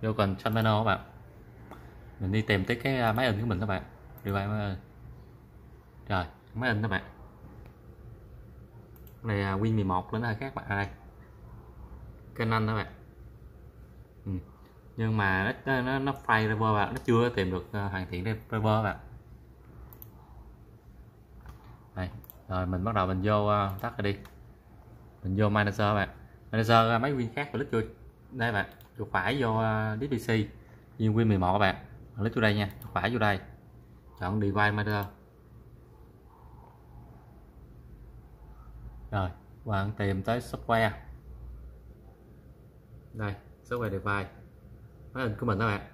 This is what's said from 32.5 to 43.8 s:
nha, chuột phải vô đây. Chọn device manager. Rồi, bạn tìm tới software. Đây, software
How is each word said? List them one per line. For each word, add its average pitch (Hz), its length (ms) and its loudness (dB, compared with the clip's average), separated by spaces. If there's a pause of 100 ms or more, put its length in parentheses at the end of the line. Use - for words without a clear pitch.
nha, 101 160 0 (100)
chuột - 120 -12
phải 95 160 2
vô 120 100 0
đây. 101 200 4 (800)
Chọn 98 220 0
device 104 300 4
manager. 104 340 0 (4000)
Rồi, 95 180 0 (360)
bạn 101 320 0
tìm 98 260 0
tới 117 160 0
software. 113 520 2 (2250)
Đây, 104 220 -4 (280)
software 120 260 -4